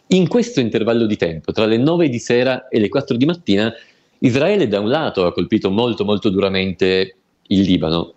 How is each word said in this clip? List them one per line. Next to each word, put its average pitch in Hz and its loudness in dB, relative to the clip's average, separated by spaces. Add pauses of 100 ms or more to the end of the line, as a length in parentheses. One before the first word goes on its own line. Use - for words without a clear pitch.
In 185 4
questo 233 0
intervallo 113 0
di 104 -2
tempo, 82 -4
tra 110 0
le 110 2
nove 160 2
di 120 -2
sera 123 -2
e 120 0
le 104 2
quattro 131 -2
di 131 2
mattina, 110 0 (460)
Israele 147 2
da 101 0
un 104 -2
lato 120 0
ha 85 0
colpito 95 -2
molto, 110 -2
molto 104 0
duramente 95 0 (360)
il 98 2
Libano, 85 0